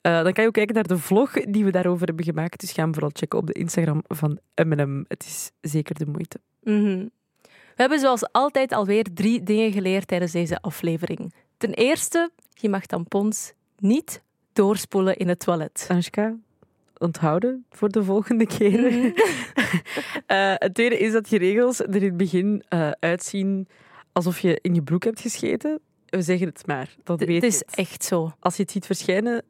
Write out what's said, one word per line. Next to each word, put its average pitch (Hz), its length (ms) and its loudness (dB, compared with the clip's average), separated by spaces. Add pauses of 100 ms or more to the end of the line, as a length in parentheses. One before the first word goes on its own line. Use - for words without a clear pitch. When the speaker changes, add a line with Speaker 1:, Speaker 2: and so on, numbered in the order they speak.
Speaker 1:
Eh, 165 220 2
dan 180 100 2
kan 220 100 2
je 226 40 4
ook 220 80 2
kijken 214 200 2
naar 208 120 2
de 180 100 2
vlog 202 340 2
die 208 340 0
we 196 60 4
daarover 180 360 0
hebben 165 180 -4
gemaakt. 160 340 -4
Dus - 120 -12
ga 165 100 -2
hem 160 120 0
vooral 151 200 -2
checken - 260 -2
op 160 80 -2
de - 60 -4
Instagram 160 540 -2
van 151 320 -2 (160)
M 160 160 2
en 143 180 0
M. 139 180 -6
Het - 180 -12
is - 260 -12 (100)
zeker 151 340 -4
de 151 100 -4
moeite. 147 340 -8 (240)
Speaker 2:
Mhm. 208 420 0 (720)
We - 60 0
hebben 277 180 4
zoals 262 320 2
altijd 269 400 2
alweer 208 420 2
drie 208 300 0
dingen 214 280 2
geleerd 190 360 0
tijdens 175 240 0
deze 170 300 -2
aflevering. 165 720 -4 (240)
Ten - 160 -4
eerste, 330 580 0 (220)
je - 160 -2
mag 190 160 -2
tampons 202 680 -2 (240)
niet 220 440 0 (320)
doorspoelen 196 640 2
in 180 100 -2
het 175 120 0
toilet. - 500 -4
Speaker 1:
Anoushka, 208 460 0 (640)
onthouden 175 720 0
voor 208 200 -2
de 208 140 0
volgende 214 420 2
keer. 208 340 2 (120)
Speaker 2:
Mhm. 240 220 2
Speaker 1:
<laughs> 359 80 2 (1040)
Eh, 196 300 2
het 190 180 0
tweede 233 240 2
is 214 140 2
dat 220 180 0
je 214 80 4
regels 226 420 2
er 196 160 -2
in 196 80 2
het 180 140 0
begin, 185 520 0
eh, 160 200 0 (100)
uitzien 190 680 -2 (440)
alsof 175 280 0
je 170 220 2
in 185 120 0
je 170 80 4
broek 160 220 0
hebt 226 180 -2
gescheten. 302 580 -4 (260)
We 185 160 -2
zeggen 180 260 0
het - 200 -12
maar, 135 360 -6
dat 170 160 -2
Speaker 2:
D-, 190 60 0
Speaker 1:
weet 170 160 2
Speaker 2:
het 240 120 4
is - 60 0
Speaker 1:
je - 80 -8
het. - 80 -14
Speaker 2:
echt - 280 -4
zo. 165 360 -2
Speaker 1:
Als - 160 -2
je 202 60 -4
het 185 100 -2
ziet 190 140 -6
verschijnen 214 640 -2